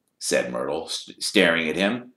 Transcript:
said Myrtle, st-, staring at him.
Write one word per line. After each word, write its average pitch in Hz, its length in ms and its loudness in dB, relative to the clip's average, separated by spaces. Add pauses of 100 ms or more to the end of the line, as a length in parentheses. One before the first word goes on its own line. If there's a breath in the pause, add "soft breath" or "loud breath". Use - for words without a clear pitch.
(200)
said 62 320 0
Myrtle, 67 360 -4
st-, - 340 -10
staring 82 480 4
at 78 60 -2
him. 107 420 -2